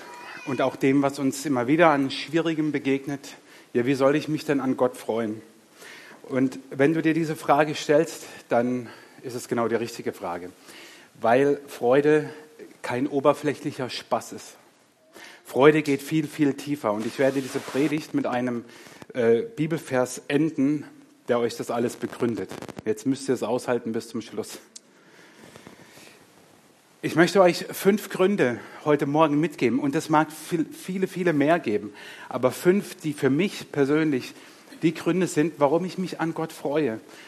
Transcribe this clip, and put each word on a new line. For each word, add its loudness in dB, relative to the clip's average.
und -2
auch 0
dem, 4
was 0
uns -2
immer 0
wieder 6
an 2
Schwierigem -2
begegnet. -2
Ja, 2
wie 2
soll 4
ich -4
mich -4
denn 2
an -2
Gott 2
freuen? -4
Und -2
wenn 2
du -2
dir 2
diese -2
Frage 2
stellst, 0
dann 0
ist -10
es -10
genau 0
die -2
richtige -4
Frage, -8
weil 4
Freude 4
kein -4
oberflächlicher 0
Spaß -6
ist. -18
Freude 6
geht 0
viel, -2
viel 0
tiefer. -4
Und -2
ich -8
werde 2
diese -6
Predigt -2
mit 0
einem, -4
äh, 4
Bibelvers -2
enden, 0
der 2
euch -2
das -6
alles -2
begründet. -4
Jetzt -4
müsst -4
ihr 4
es -4
aushalten -2
bis -6
zum -8
Schluss. -10
Ich -4
möchte 6
euch 4
fünf 0
Gründe 2
heute 2
Morgen 4
mitgeben. 0
Und 0
es -4
mag 4
viel, -4
viele, -6
viele 0
mehr 4
geben. -2
Aber 0
fünf, 2
die -6
für 0
mich -2
persönlich 0
die 2
Gründe 0
sind, 0
warum 4
ich -8
mich -4
an -2
Gott -6
freue. -2